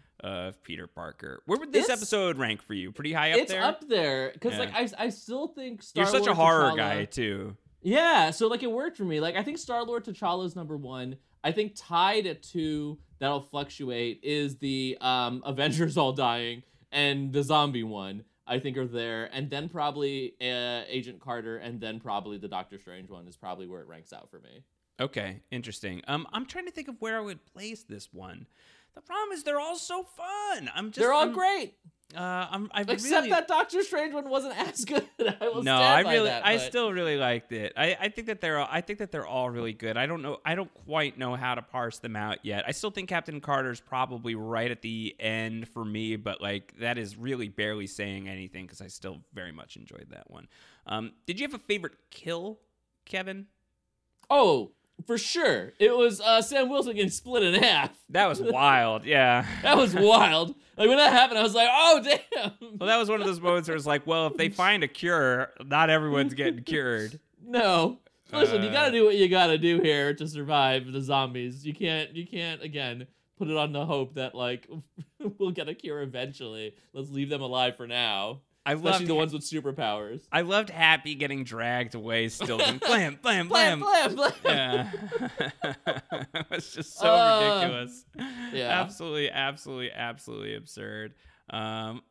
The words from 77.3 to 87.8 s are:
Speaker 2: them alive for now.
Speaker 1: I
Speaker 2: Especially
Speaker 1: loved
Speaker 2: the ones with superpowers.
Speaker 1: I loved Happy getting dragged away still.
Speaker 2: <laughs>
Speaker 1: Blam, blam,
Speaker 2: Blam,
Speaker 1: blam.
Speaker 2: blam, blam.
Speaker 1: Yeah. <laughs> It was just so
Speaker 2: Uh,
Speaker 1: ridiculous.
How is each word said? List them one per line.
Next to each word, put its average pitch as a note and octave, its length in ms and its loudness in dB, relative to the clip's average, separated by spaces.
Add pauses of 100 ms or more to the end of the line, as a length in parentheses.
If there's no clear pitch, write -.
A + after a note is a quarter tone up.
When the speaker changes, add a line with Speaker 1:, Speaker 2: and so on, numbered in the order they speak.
Speaker 2:
them C#3+ 120 -4
alive B2+ 340 0
for A#2+ 120 -12
now. A#2 540 -2 (220)
Speaker 1:
I C#3+ 100 0
Speaker 2:
Especially E3 180 0
Speaker 1:
loved F3+ 160 0
Speaker 2:
the D#3+ 80 0
ones D#3 160 0
with D3 100 -8
superpowers. C3+ 800 -6 (100)
Speaker 1:
I E3 120 2
loved G3+ 280 0
Happy D#3+ 460 4
getting C#3 260 -4
dragged A#2+ 540 -4
away A2+ 320 0
still. A#2 300 -2
Speaker 2:
<laughs> B3 200 2
Speaker 1:
Blam, - 0 -
blam, F#3+ 720 2
Speaker 2:
Blam, - 0 -
Speaker 1:
blam. D4+ 320 4
Speaker 2:
blam, E4 340 4
blam. C#4 180 2 (120)
Speaker 1:
Yeah. B2 440 2 (520)
<laughs> C#3 100 -4 (840)
It D#3+ 160 -8
was D#3+ 220 -6
just - 260 -12
so G3+ 100 2
Speaker 2:
Uh, A3 520 6
Speaker 1:
ridiculous. B2 440 -4 (480)